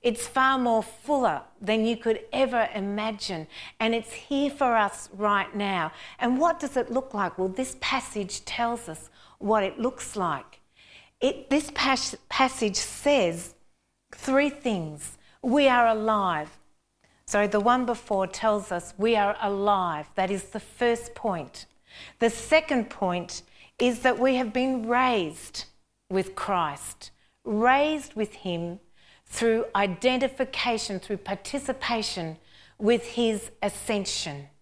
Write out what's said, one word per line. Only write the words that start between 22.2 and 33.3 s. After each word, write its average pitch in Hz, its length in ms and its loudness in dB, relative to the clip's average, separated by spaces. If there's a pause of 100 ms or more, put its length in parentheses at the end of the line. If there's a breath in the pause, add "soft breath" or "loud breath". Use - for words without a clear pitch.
second 285 600 2
point 180 520 -4 (380 soft breath)
is 240 220 2
that 254 180 2
we 262 160 4
have 247 160 0
been 254 360 0
raised 233 760 0 (440)
with 190 260 -2
Christ, - 760 -4 (340)
raised 269 680 2
with 214 180 -4
him 170 460 -6 (460 soft breath)
through 226 400 2 (100)
identification, 240 1200 0
through 196 180 -6
participation 214 1200 -4 (400 soft breath)
with 226 280 2
his 226 440 0 (120)